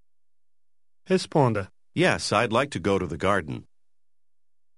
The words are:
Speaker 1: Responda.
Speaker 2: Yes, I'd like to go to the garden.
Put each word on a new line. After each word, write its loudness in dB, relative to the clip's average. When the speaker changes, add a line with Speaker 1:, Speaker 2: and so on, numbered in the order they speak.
Speaker 1:
Responda. 0
Speaker 2:
Yes, 0
I'd 2
like 0
to -8
go 0
to -2
the -6
garden. -2